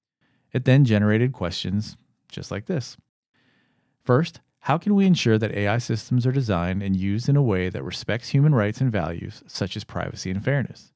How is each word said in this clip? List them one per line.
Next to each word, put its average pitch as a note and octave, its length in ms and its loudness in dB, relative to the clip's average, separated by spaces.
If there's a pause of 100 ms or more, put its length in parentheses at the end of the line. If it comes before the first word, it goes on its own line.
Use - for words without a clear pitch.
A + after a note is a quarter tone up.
(520)
It B2 140 -2
then C3+ 180 8
generated A2 480 4
questions F#2+ 640 -6 (320)
just - 220 -12
like G2 160 -8
this. D#3 320 -6 (1080)
First, C#3+ 360 0 (220)
how C#3+ 140 0
can G#3 200 0
we G3 100 4
ensure A#2+ 320 4
that G#2+ 160 -2
A G2+ 140 0
I A2 100 0
systems A#2 480 -2
are B2+ 60 0
designed G2 500 0
and G2 140 0
used G2 320 -2
in C#3+ 80 4
a C#3+ 60 4
way F#2 280 0
that C#2 140 -8
respects - 460 -6
human D3 240 4
rights G#2+ 260 0
and C3 100 0
values, F#2 560 -6
such - 300 -6
as G#2 80 -8
privacy F2 460 -8
and G2+ 140 -4
fairness? - 520 -4